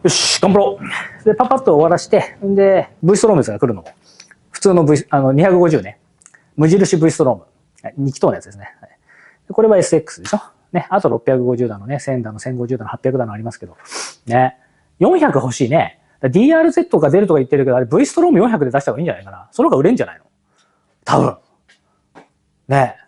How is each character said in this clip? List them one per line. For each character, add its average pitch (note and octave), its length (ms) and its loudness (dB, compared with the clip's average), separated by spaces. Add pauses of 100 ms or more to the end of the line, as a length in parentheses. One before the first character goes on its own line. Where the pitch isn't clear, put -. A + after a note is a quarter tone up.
よ F3 80 2
し、 - 300 -4
頑 F#3+ 120 2
張 F#3+ 60 4
ろ G3 220 -2
う。 - 440 -14
で、 G#3+ 100 2
パ A#3+ 120 0
パ C4+ 100 0
ッ C4 60 -6
と F3+ 120 4
終 D3 100 4
わ E3 40 2
ら E3+ 100 2
し - 100 -10
て、 - 360 0
ん G3 100 -2
で、 G3 340 2 (140)
V F#3 140 4
ス G3 60 0
ト A3+ 60 6
ロ G#3+ 60 6
ー - 20 4
ム C#3 60 2
で - 20 0
す - 60 -4
が G#2 80 -10
来 C#3 80 0
る A#2 80 -4
の F#2 80 -14
も。 - 60 -20 (640)
普 - 100 -18
通 G3 140 4
の F3 100 4
V、 C#3+ 260 2
あ C#3 100 0
の、 C3+ 120 0
二 C#3+ 100 2
百 F3+ 160 4
五 F3 100 4
十 D3+ 120 0
ね。 F#2 180 -16 (580)
無 D#3 120 2
印 F#3+ 280 2
V D#3+ 140 2
ス - 80 -10
ト D#3 60 0
ロ B2+ 80 2
ー G#2+ 40 -2
ム。 F#2 60 -20 (400)
は - 80 -12
い、 - 60 -20
二 C#3 160 -4
気 - 60 -18
筒 - 80 0
の C#3 80 0
や - 60 -12
つ - 40 -20
で G2+ 80 -20
す G2+ 60 -20
ね。 G2 100 -20 (120)
は - 60 -20
い。 - 40 -20 (580)
で、 G3 60 -16
こ A3 80 2
れ A3 60 4
は G#3 100 4
エ F3 40 2
ス - 120 -2
エ D#3 60 2
ッ - 40 -18
ク - 80 -20
ス - 100 -20
で - 60 -14
し - 60 -2
ょ。 G#3 60 -4 (320)
ね、 F3 180 -4
あ G3 100 0
と E3+ 80 -2
六 A#2+ 160 -4
百 C3 200 0
五 B2 120 -2
十 A#2+ 120 -2
だ G#2 100 -10
の G2 80 -18
ね、 C3+ 140 -8
千 B2+ 220 -6
だ A2 100 -12
の、 G#2+ 80 -16
千 B2+ 160 -10
五 A#2+ 100 -8
十 B2+ 120 -6
だ A2 60 -12
の、 G2+ 60 -12
八 A#2 140 -14
百 B2+ 140 -2
だ A#2+ 80 -2
の G#2+ 60 -12
あ G#2 40 -12
り A2 80 -12
ま A#2+ 80 -10
す - 80 -20
け - 60 -18
ど。 E2+ 100 -20 (500)
ね。 B2 300 0 (420)
四 D4+ 220 2
百 C#4 160 0
欲 C3 160 -2
し B2+ 140 -2
い A2 40 -6
ね。 D3 300 -2 (200)
だ-、 C#3 100 -2
デ D3+ 100 2
ィ B3 80 4
ー D#4+ 80 4
ア D#4+ 40 4
ー E4 40 4
ル E4 80 2
ゼ F4 100 0
ッ - 60 -4
ト G#3 100 2
か D3 120 2
ゼ F3 100 4
ル G#3 60 0
と F3 80 2
か D3 40 2
言 C3+ 80 0
っ - 20 -20
て D3+ 80 0
る C3+ 80 0
け C3+ 60 0
ど、 B2 60 2
あ B2+ 40 2
れ B2+ 60 -2
V D#3+ 180 2
ス - 100 -6
ト E4+ 80 0
ロ F4 80 2
ー - 20 4
ム B3+ 60 4
四 B3 100 2
百 F3 160 0
で B2+ 60 -2
出 A#2 100 0
し - 40 -16
た C#3 60 -2
方 A2 60 -6
が D#3 40 -8
い - 20 -4
い - 20 -4
ん - 20 -4
じ D#3 40 -4
ゃ G#2 40 -6
な - 60 -14
い G2+ 40 -20
か G2 60 -20
な。 F#2 220 -20
そ - 100 -2
の D#4+ 60 4
方 A3 80 2
が - 20 2
売 C#3 60 2
れ G3 80 4
ん B3+ 40 0
じ D#3 60 -4
ゃ A2+ 40 -4
な - 80 -20
い - 40 -20
の？ - 60 -20 (800)
多 - 160 0
分。 B2+ 160 -2 (1300)
ね。 C3 280 0 (100)